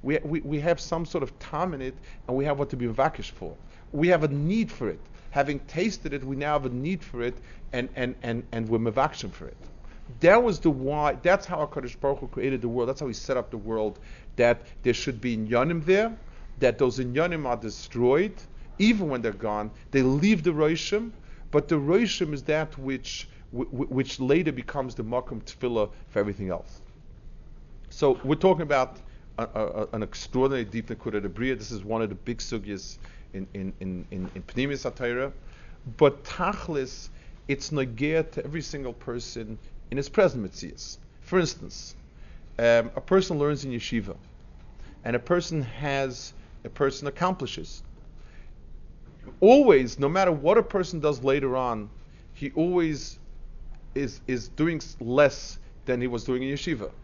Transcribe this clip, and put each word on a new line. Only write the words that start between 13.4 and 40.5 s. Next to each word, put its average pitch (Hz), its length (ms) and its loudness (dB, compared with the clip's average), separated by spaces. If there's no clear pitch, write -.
the 120 80 -8
world, 107 420 -2
that 120 260 6
there 123 100 4
should 117 260 -4
be 120 160 -2
inyanim 120 500 2
there, 208 300 4
that 123 180 4
those 127 220 4
inyanim 151 460 0
are 120 120 0
destroyed, 123 760 2
even 202 320 4
when 127 120 -2
they're 113 100 0
gone, 104 400 -2
they 135 120 6
leave 151 400 6
the 175 80 4
Roshim, 165 600 2
but 143 200 4
the 170 60 4
Roshim 165 580 2
is 135 100 -6
that 151 340 0
which, 135 500 -6
wh-, 123 120 -4
wh-, 127 280 -4
which 127 280 0
later 151 320 4
becomes 127 440 -6
the 120 80 -6
Makom 120 400 -4
Tefillah 113 460 -2
for - 100 0
everything 101 300 0
else. - 320 -8
So 135 340 4
we're 139 120 2
talking 165 280 4
about 139 340 2
a, 113 60 -2
a, 110 220 -2
a, 104 280 -2
an 110 100 -2
extraordinary 127 600 0
deep 107 220 -6
Nekuda 107 340 -4
de 101 80 -4
Bria. 120 260 -2
This 107 160 -10
is 101 140 -8
one 113 160 -2
of 110 80 0
the 98 60 -6
big 120 240 -6
sugyas 101 580 -8
in, 95 200 -8
in, 95 260 -6
in, 92 320 -6
in, 92 240 -6
in 92 80 -10
Pnimis 135 480 -4
HaTorah. 123 400 -2
But 143 300 6
Tachlis, 170 840 -4
it's 139 220 -2
Nogea 147 640 0
to - 120 -6
every 151 180 -6
single 135 320 -8
person 117 640 -8
in 127 60 -2
his 143 120 -2
present 131 340 4
Metzias. - 540 -10